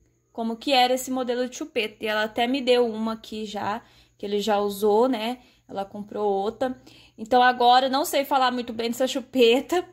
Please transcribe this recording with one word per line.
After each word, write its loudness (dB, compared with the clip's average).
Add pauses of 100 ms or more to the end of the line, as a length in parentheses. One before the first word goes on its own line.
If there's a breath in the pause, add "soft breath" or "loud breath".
(320)
como -6
que -6
era 4
esse -4
modelo -4
de -14
chupeta. -8
E -4
ela -2
até -2
me -2
deu 4
uma -4
aqui -10
já, -6 (360 soft breath)
que -12
ele -2
já 0
usou, 2
né? -4 (300 soft breath)
Ela -8
comprou -8
outra. -4 (360 loud breath)
Então, 4
agora, 6
eu -2
não 0
sei -2
falar 0
muito -6
bem -6
dessa -2
chupeta, 2